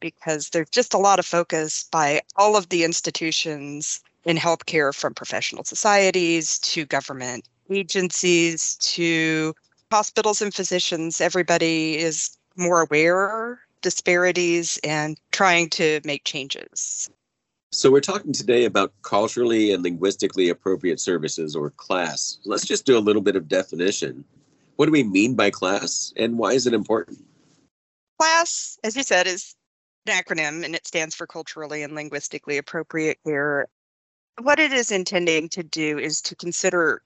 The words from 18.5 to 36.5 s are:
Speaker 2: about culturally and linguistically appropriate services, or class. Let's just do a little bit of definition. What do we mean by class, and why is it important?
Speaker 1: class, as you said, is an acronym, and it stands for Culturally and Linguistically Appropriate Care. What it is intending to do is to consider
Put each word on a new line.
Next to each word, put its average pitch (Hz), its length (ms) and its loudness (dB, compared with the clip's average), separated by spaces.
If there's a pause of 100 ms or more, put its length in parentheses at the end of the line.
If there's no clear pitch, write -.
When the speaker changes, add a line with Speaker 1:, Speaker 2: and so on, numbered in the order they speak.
Speaker 2:
about 98 260 0 (100)
culturally 110 680 2
and 92 100 0
linguistically 90 680 0
appropriate 87 500 -2
services, 80 560 -4
or 73 140 -4
class. - 720 -6
Let's 101 220 -4
just - 200 -2
do 123 120 6
a - 20 4
little 104 220 2
bit 98 160 2
of 82 100 -6
definition. 82 800 -2 (500)
What 151 120 4
do 156 40 2
we 147 120 4
mean 107 320 2
by 104 160 4
class, - 680 -2
and 117 200 0
why 110 140 0
is 123 160 2
it 117 60 2
important? 107 500 -2 (960)
Speaker 1:
class, 330 680 2
as 220 140 -4
you 277 60 -2
said, 180 240 4
is 185 280 -6 (500)
an 214 80 -2
acronym, 165 520 -4
and 160 100 -8
it 160 100 -10
stands 160 300 -6
for 175 100 -12
Culturally 151 580 -10
and 147 120 -10
Linguistically 147 600 -8
Appropriate 156 680 -4
Care. 147 400 0 (760)
What 294 180 4
it 294 140 2
is 247 180 0
intending 175 560 0
to 175 160 -8
do 151 340 -4
is 147 260 -4
to - 120 -8
consider 175 720 0